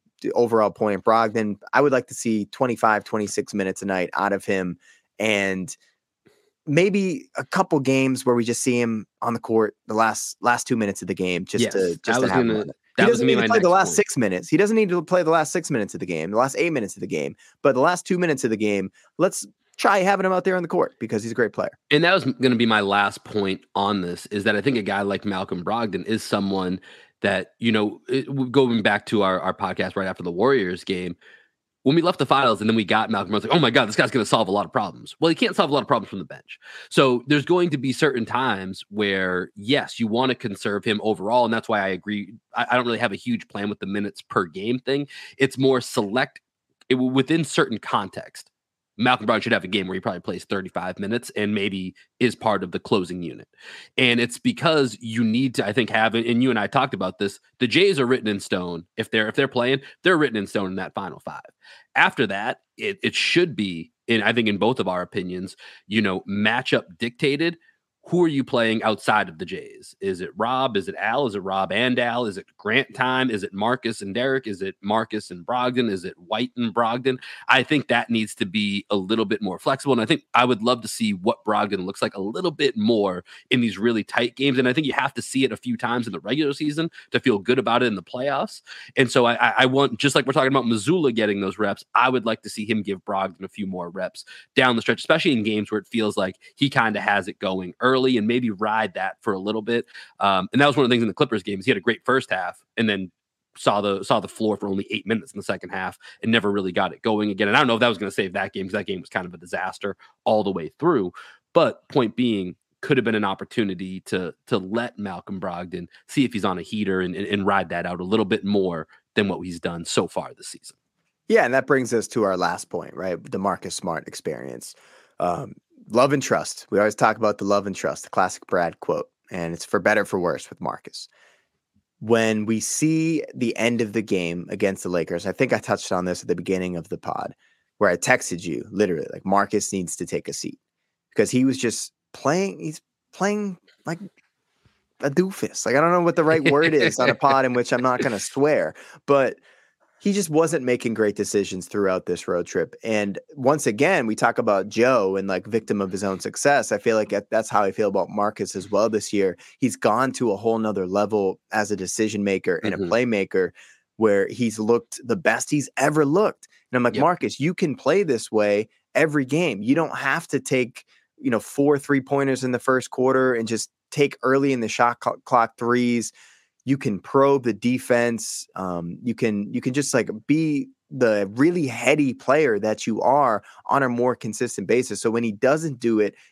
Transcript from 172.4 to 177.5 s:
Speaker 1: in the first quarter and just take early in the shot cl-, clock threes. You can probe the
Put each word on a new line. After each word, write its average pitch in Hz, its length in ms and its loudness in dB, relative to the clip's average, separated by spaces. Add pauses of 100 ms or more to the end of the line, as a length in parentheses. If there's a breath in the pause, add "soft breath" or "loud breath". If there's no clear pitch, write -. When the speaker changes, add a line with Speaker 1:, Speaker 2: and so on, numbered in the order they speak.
Speaker 1:
in 131 80 -2
the 120 80 -2
first 127 320 -6
quarter 131 420 2
and 113 140 -4
just 110 240 -6 (200)
take 143 320 0
early 135 280 2
in 127 80 0
the 110 80 -2
shot 120 340 2
cl-, - 220 -2
clock 117 340 2
threes. 120 540 0 (560 soft breath)
You 135 120 2
can 104 200 -2
probe 139 440 4
the 117 100 0